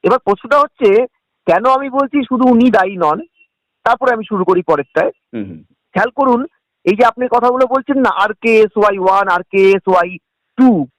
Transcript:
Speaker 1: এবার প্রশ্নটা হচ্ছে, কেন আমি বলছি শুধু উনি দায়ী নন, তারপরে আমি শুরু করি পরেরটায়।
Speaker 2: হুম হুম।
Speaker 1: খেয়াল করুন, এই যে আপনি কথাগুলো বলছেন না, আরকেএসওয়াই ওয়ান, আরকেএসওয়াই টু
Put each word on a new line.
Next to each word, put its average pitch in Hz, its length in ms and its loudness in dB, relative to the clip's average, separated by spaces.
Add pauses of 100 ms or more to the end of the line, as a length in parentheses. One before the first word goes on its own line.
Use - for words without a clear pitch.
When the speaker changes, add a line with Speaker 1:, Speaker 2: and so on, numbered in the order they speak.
Speaker 1:
এবার 226 160 0
প্রশ্নটা 233 400 -2
হচ্ছে, 247 480 0 (400)
কেন 185 200 0
আমি 269 240 0
বলছি 277 320 -2
শুধু 247 260 -2
উনি 247 220 4
দায়ী 196 260 -2
নন, 160 240 -2 (640)
তারপরে 240 280 0
আমি 220 160 -6
শুরু 190 160 -4
করি 180 180 0
পরেরটায়। - 480 -2 (240)
Speaker 2:
হুম 107 100 -8
হুম। 82 180 -16
Speaker 1:
খেয়াল - 480 -8
করুন, 262 340 -2 (400)
এই 196 120 0
যে 240 80 2
আপনি 240 260 0
কথাগুলো 247 360 0
বলছেন 269 320 -4
না, 240 120 0
আরকেএসওয়াই 208 880 0
ওয়ান, 190 300 0
আরকেএসওয়াই 185 920 0 (380)
টু 220 300 4 (120)